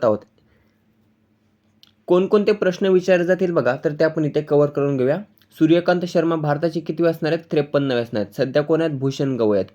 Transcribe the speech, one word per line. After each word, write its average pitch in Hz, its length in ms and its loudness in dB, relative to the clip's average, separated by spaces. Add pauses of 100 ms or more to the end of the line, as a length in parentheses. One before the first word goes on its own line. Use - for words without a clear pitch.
आहोत. 110 160 2 (1900)
कोणकोणते 196 440 2
प्रश्न 185 340 -2
विचारले 180 400 2
जातील 180 260 0
बघा, 135 240 0 (100)
तर 156 60 -2
ते 151 120 -2
आपण 156 220 0
इथे 147 160 -2
कव्हर 147 280 2
करून 143 280 -2
घेऊया. 131 200 0 (420)
सूर्यकांत 175 480 2
शर्मा 165 280 0
भारताचे 156 440 -2
कितवे 165 300 -2
असणार 160 220 -2
आहेत? 160 200 -4
त्रेपन्नवे 139 500 0
असणार 113 220 -4
आहेत. - 180 -6
सध्या 135 220 0
कोण 160 180 0
आहेत? 160 100 -2
भूषण 135 440 -4
गवई 107 220 2
आहेत. 95 180 -2